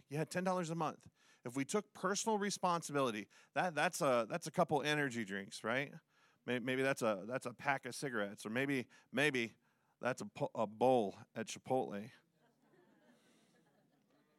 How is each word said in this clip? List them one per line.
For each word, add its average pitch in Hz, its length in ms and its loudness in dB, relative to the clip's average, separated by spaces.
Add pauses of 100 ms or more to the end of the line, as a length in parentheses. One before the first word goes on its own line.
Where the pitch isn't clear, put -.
Yeah, 151 140 -2
ten 180 220 -2
dollars 180 240 0
a 165 60 -2
month. 156 340 -4 (360)
If 120 100 -8
we 135 100 0
took - 280 -2
personal 202 440 0
responsibility, 151 920 0 (260)
that, 165 220 0
that's 165 260 0
a, 123 280 4
that's 165 180 -6
a 156 40 -8
couple 160 300 2
energy 139 440 0
drinks, 98 380 -8
right? 127 280 0 (540)
May-, 123 140 0
maybe 131 240 0
that's 135 180 2
a, 104 260 2
that's 127 200 -6
a 110 60 -8
pack 139 320 -2
of 120 100 -8
cigarettes, 107 500 -4
or 107 40 -4
maybe, 131 360 0 (260)
maybe 127 440 2 (460)
that's 127 200 -2
a 110 40 -6
po-, - 300 -4
a 113 120 2
bowl 110 480 4 (200)
at 113 120 -6
Chipotle. 107 560 -4 (2250)